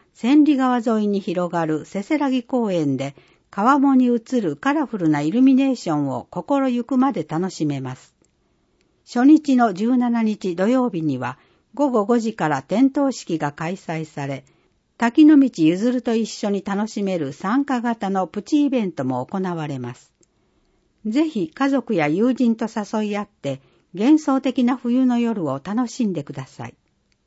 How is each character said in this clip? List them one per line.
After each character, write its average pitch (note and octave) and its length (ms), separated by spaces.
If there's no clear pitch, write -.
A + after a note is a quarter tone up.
千 C#4+ 320
里 D4 120
川 B3+ 200
沿 A3 260
い G#3 40
に G3+ 120
広 F3+ 320
が E3+ 140
る D#3 200
せ G3 160
せ D4+ 160
ら C#4 140
ぎ B3+ 120
公 A#3 280
園 D3+ 240
で、 C3+ 180
川 B3+ 300
面 C4+ 180
に B3+ 100
映 A#3+ 340
る D3+ 160
カ C#4 160
ラ D4+ 120
フ A3+ 120
ル E3+ 120
な D3 120
イ D#3 100
ル A#3 100
ミ C4+ 140
ネ C4+ 160
ー B3 40
シ - 140
ョ D#3 60
ン C#3+ 140
を B2 200
心 C4+ 380
ゆ A#3+ 160
く C4 140
ま B3+ 160
で E3+ 100
楽 E3+ 260
し E3 160
め C#3+ 140
ま B2+ 160
す。 - 180
初 B3 200
日 D4+ 300
の A#3 180
十 A3+ 220
七 A#3 280
日 G3+ 320
土 F#3 120
曜 B3 220
日 E3 120
に C#3+ 160
は、 B2 220
午 C#4+ 160
後 A3 160
五 A#3+ 140
時 A3 160
か D#3 140
ら C3+ 120
点 B3+ 280
灯 C#4 220
式 - 260
が D3 160
開 E3+ 220
催 D#3+ 300
さ C#3+ 220
れ、 C#3 180
滝 A#3+ 280
の D4+ 140
道 A#3+ 240
ゆ E3 140
ず A#3 140
る B3 100
と A#3 140
一 A3+ 100
緒 - 240
に G3+ 140
楽 G#3 240
し G#3 160
め F#3+ 160
る C#3 140
参 B3 320
加 B3+ 160
型 A3+ 280
の F#3+ 180
プ G#3 140
チ D4 240
イ C4+ 40
ベ A#3 160
ン F3+ 60
ト C#3 140
も B2+ 200
行 - 120
わ F3 300
れ C3+ 120
ま A#2+ 160
す。 - 180
ぜ C#4+ 240
ひ F#3 240
家 C#4 160
族 B3+ 260
や D3+ 140
友 A3 240
人 A#3 220
と A3+ 100
誘 G#3+ 400
い G#3 120
合 G#3 60
っ - 60
て、 C3+ 320
幻 C#4 280
想 C4+ 200
的 B3+ 240
な B3+ 100
冬 B3 300
の A#3+ 140
夜 A3+ 280
を C#3 160
楽 A3+ 240
し A#3 180
ん G3 60
で D#3 120
く D3 100
だ C3+ 140
さ A#2+ 200
い。 - 80